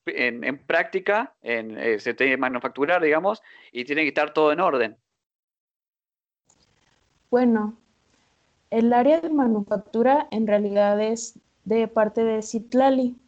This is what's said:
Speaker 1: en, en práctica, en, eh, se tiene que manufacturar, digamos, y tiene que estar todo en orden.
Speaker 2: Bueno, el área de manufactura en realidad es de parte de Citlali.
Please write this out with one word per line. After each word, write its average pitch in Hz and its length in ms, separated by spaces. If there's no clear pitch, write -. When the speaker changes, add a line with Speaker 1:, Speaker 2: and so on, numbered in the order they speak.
Speaker 1:
en, 120 380
en 139 220
práctica, 190 760
en, 110 360
eh, 113 220
se 120 140
tiene 131 200
que 131 40
manufacturar, 131 640
digamos, 165 400
y 123 120
tiene 147 200
que 143 60
estar 151 220
todo 151 200
en 156 80
orden. 131 360
Speaker 2:
Bueno, 226 440
el 233 240
área 269 260
de 330 120
manufactura 240 1000
en 220 160
realidad 208 560
es 226 380
de 220 220
parte 220 360
de 220 180
Citlali. 247 760